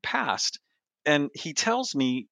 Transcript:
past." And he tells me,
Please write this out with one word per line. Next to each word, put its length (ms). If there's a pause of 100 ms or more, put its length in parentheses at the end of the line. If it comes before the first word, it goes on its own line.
past." 580 (460)
And 300
he 180
tells 400
me, 380